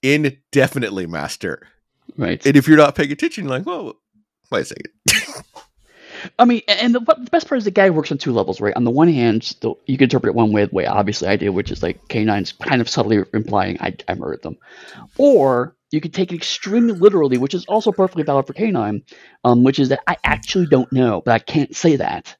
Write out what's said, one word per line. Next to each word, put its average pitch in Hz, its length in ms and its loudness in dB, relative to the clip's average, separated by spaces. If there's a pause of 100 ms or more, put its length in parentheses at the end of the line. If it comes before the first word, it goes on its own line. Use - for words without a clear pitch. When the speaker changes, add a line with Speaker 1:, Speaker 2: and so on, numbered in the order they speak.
(140)
Speaker 1:
Indefinitely, 131 920 -2
Master. 78 600 -10 (500)
Speaker 2:
Right. - 280 -4
Speaker 1:
And 143 100 4
if 135 120 6
you're 156 100 8
not 147 180 6
paying 143 160 -4
attention, 226 340 -6
you're 131 120 -6
like, 180 80 -8
"Well, 302 300 -10 (560)
wait 107 100 -2
a - 40 -6
second." - 220 -16 (200)
<laughs> - 360 -4 (960)
Speaker 2:
I 247 60 8
mean, 240 220 2
a-, 202 160 -2
and 240 120 2
the, 247 40 -2
the 247 320 -2
best 330 160 0
part 269 120 -2
is 208 60 -6
the 208 60 -2
guy 196 180 4
works 156 220 -2
on 143 60 -4
two 135 160 -4
levels, 98 260 -2
right? 104 160 -2
On 120 80 -2
the 120 80 0
one 151 160 4
hand, 120 540 0
the, - 120 -4 (120)
you 131 120 -4
can 135 80 4
interpret 120 260 0
it - 40 -2
one 113 160 2
way, 104 140 2
the - 100 -10
way 92 100 0
obviously 101 420 -2
I 98 80 2
do, 101 160 -2
which 95 200 -4
is, - 120 -8
like, - 240 -8
K 110 160 -4
nine's 101 300 -2
kind - 280 -2
of 113 80 -4
subtly 107 340 0 (100)
implying, 98 460 -2
"I, - 160 -6 (120)
I 95 80 -4
murdered - 280 -10
them." - 140 -12 (600)
Or 139 580 4 (160)
you 151 100 -2
could 165 120 -10
take 180 180 -2
it 175 40 -6
extremely 220 580 -2
literally, 170 440 4
which 135 160 -2
is 175 120 -6
also 214 260 0
perfectly 185 320 -2
valid 139 240 0
for 143 60 -14
K 214 180 -2
nine, 107 320 -4 (400)
um, 123 200 6
which 135 160 4
is 131 100 2
that 139 180 -2
I - 160 -2
actually 147 440 -2
don't 127 240 2
know, 120 320 0
but 120 100 2
I 113 60 2
can't - 360 -4
say 156 220 2
that. - 420 -6